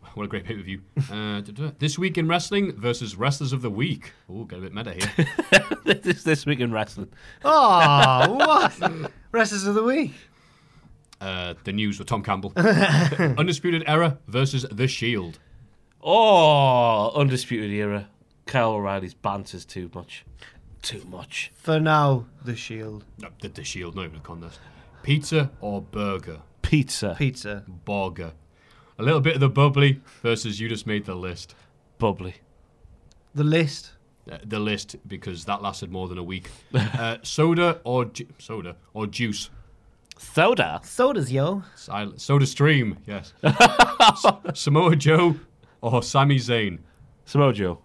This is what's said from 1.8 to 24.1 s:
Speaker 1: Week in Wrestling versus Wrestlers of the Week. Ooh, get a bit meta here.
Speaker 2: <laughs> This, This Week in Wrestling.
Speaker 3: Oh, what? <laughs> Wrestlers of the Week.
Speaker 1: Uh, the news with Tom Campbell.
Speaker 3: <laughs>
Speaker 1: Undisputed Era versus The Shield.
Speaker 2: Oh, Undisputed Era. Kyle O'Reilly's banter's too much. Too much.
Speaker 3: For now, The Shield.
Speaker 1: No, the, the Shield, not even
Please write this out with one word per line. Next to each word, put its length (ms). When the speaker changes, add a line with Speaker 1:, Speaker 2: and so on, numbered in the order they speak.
Speaker 1:
Week 200
in 100
Wrestling 480
versus 400
Wrestlers 380
of 80
the 80
Week. 420
Ooh, 160
get 120
a 40
bit 120
meta 180
here. 340
Speaker 2:
<laughs> 180
This, 200
This 220
Week 160
in 100
Wrestling. 380
Speaker 3:
Oh, 920
what? 840
<laughs> 140
Wrestlers 340
of 80
the 80
Week. 300
Speaker 1:
Uh, 360
the 80
news 260
with 100
Tom 140
Campbell. 320
Speaker 3:
<laughs> 20
Speaker 1:
Undisputed 1300
Era 320
versus 420
The 160
Shield. 520
Speaker 2:
Oh, 1120
Undisputed 560
Era. 380
Kyle 280
O'Reilly's 420
banter's 500
too 300
much. 320
Too 260
much. 460
Speaker 3:
For 260
now, 460
The 100
Shield. 500
Speaker 1:
No, 100
the, 80
the 160
Shield, 320
not 80
even 140